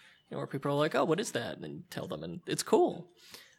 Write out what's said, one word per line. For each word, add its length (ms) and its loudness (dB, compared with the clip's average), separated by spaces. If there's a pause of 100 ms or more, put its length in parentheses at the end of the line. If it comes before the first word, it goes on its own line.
(280)
you 60 -10
know, 40 -4
where 100 -4
people 240 -2
are 20 2
like, 220 4
"Oh, 80 6
what 160 4
is 120 -2
that?" 220 -4
And 80 -12
then 80 -8
you 200 -10
tell 180 -8
them, 160 -6
and 240 -6
it's 160 -2
cool. 420 4 (520)